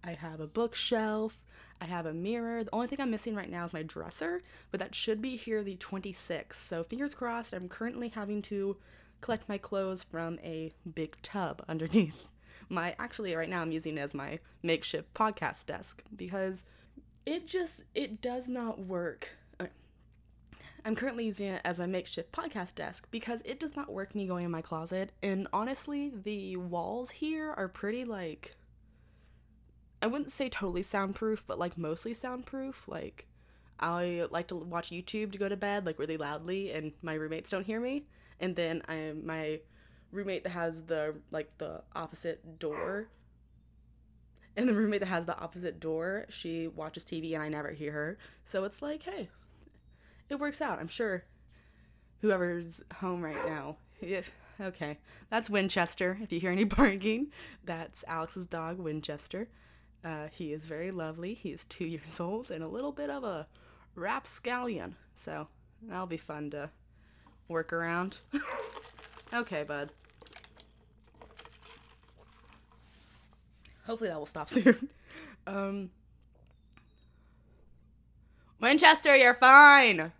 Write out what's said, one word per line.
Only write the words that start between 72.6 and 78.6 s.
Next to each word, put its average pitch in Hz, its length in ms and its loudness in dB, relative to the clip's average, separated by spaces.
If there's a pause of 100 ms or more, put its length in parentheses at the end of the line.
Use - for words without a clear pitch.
Hopefully 226 260 -2
that 160 80 -4
will 147 80 -6
stop 156 220 -6
<laughs> - 20 -2
soon. 254 380 8 (580)
Um, 196 440 -2 (2750)